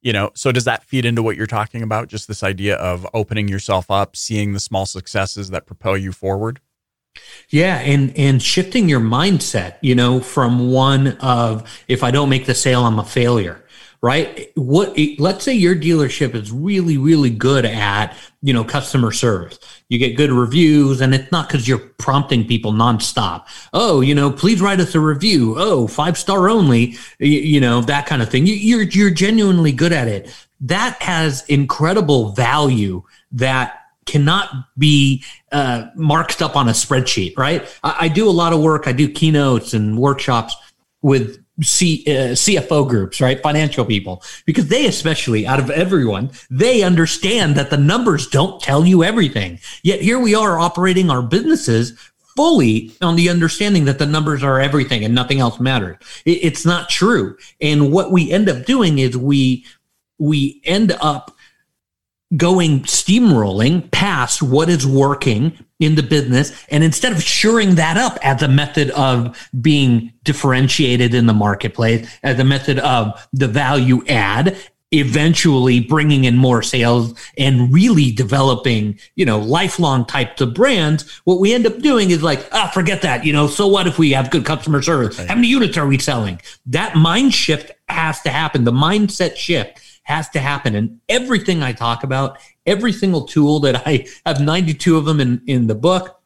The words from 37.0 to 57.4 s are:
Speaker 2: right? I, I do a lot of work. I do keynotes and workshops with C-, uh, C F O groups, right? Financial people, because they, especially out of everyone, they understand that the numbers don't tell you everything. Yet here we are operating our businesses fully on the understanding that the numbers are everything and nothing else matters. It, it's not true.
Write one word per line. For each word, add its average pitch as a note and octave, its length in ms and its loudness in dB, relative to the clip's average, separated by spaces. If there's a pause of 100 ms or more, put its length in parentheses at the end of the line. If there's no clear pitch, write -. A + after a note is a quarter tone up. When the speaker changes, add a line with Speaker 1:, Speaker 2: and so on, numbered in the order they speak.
Speaker 2:
right? D3 280 -2 (160)
I, D#3+ 180 -4
I E3 60 0
do G3 220 2
a - 20 2
lot E3+ 220 2
of D#3 80 2
work. D3+ 260 0
I B2+ 40 -2
do C3+ 180 2
keynotes C#3+ 640 0
and G#2+ 240 0
workshops C3 580 -2 (460)
with C3 420 0 (200)
C-, D#3+ 440 0
uh, C3 280 0
C G3+ 200 2
F C#3 160 -2
O D3 140 2
groups, G#2+ 340 -2
right? C3 220 0
Financial D3+ 420 -2
people, G2 380 -4 (240)
because E3 220 0
they, B3+ 180 0
especially C#3+ 600 -2
out C3+ 120 0
of C3 120 -4
everyone, C#3 580 0 (220)
they G#3+ 320 2
understand F3 720 2
that C#3+ 160 0
the D3 60 0
numbers E3+ 500 2
don't D3 340 0
tell C#3+ 240 2
you F3+ 180 6
everything. C3 560 -2 (220)
Yet F3+ 200 0
here A#3 180 0
we G#3+ 160 2
are G3+ 240 0
operating F3+ 500 0
our B2 140 0
businesses A#2+ 720 0 (380)
fully D3+ 560 2 (100)
on E3+ 140 0
the E3+ 140 2
understanding F3 560 0
that C3+ 120 0
the D#3 80 -2
numbers D3 380 -2
are C3+ 160 2
everything C3+ 440 0
and A#2 120 0
nothing B2+ 240 0
else A#2+ 200 -2
matters. A#2+ 380 -2 (280)
It, E3+ 180 2
it's D#3 200 -4
not F3 260 0
true. E3 480 0 (220)